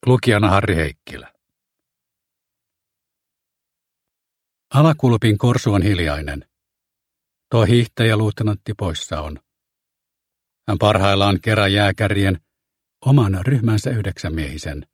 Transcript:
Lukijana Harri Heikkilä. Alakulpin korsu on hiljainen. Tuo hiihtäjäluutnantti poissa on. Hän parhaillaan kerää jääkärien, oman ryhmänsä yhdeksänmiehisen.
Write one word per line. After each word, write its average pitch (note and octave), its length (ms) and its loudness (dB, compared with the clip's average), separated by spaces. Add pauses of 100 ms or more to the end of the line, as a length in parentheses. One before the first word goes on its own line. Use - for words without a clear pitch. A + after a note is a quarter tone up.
Lukijana A2+ 440 2
Harri G2 240 2
Heikkilä. - 580 -6 (3500)
Alakulpin B2+ 640 2
korsu A#2+ 340 0
on G2 100 2
hiljainen. D2+ 680 -4 (1000)
Tuo A#2 140 4
hiihtäjäluutnantti A2 1120 0
poissa D#2+ 420 -6
on. D2+ 180 -10 (1300)
Hän G#2 100 -2
parhaillaan G2+ 640 2
kerää G#2 280 0
jääkärien, G2 720 0 (680)
oman G#2+ 400 2
ryhmänsä A2+ 440 0
yhdeksänmiehisen. D#2+ 1040 -6